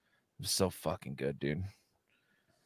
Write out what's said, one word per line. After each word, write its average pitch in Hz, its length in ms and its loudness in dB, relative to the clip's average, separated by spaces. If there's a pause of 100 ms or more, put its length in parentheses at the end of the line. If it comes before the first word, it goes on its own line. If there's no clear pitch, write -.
(440)
was 95 80 -2
so 95 180 4
fucking - 460 -4
good, 67 240 -2
dude. 73 240 0 (1040)